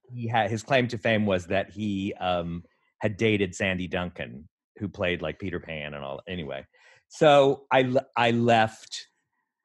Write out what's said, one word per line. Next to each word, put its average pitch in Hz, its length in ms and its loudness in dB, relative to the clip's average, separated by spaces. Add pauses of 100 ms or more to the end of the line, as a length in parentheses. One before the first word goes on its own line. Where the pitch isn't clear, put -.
(140)
he 120 140 -8
had, 110 240 0
his 113 120 -4
claim 127 260 0
to 120 80 -8
fame 107 280 0
was 92 220 0
that 98 220 -2
he, 98 500 -4
um, 87 440 -4 (360)
had 104 160 -2
dated 101 400 0
Sandy 92 320 -4
Duncan, 80 600 -8 (300)
who 101 100 -6
played, 90 320 -4
like, 78 180 -6
Peter 87 220 -6
Pan 76 320 -10
and 71 100 -10
all. 69 240 -10
Anyway, 71 380 -8 (420)
so 143 640 6
I 131 120 6
le-, 127 240 0 (100)
I 120 140 4
left 117 760 2 (580)